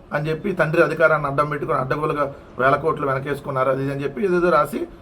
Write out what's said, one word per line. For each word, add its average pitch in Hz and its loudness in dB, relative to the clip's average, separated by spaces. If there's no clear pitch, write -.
అని 151 -2
చెప్పి 160 -4
తండ్రి 165 4
అధికారాన్ని 156 2
అడ్డం 147 0
పెట్టుకుని 151 -4
అడ్డగోలుగా 147 -2
వేల 135 4
కోట్లు 147 -2
వెనకేసుకున్నారు 135 -2
అది 135 0
ఇది 139 -2
అని 139 -6
చెప్పి 202 -4
ఏదేదో 180 2
రాసి 151 2